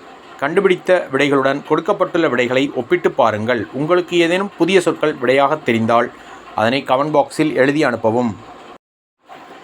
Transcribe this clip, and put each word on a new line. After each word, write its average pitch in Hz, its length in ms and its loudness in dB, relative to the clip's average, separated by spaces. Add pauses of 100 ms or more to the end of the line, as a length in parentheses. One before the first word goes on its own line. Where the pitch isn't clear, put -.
(400)
கண்டுபிடித்த 180 720 0
விடைகளுடன் 139 540 0
கொடுக்கப்பட்டுள்ள 165 600 0
விடைகளை 127 460 0
ஒப்பிட்டு 175 360 -2
பாருங்கள். 110 640 0
உங்களுக்கு 170 440 0
ஏதேனும் 175 420 0
புதிய 180 220 2
சொற்கள் 156 340 -2
விடையாக 135 420 2
தெரிந்தால் 117 540 0 (440)
அதனை 120 340 0
கமெண்ட் 143 260 0
பாக்ஸில் 147 400 0
எழுதி 139 300 2
அனுப்பவும். 113 500 0 (1300)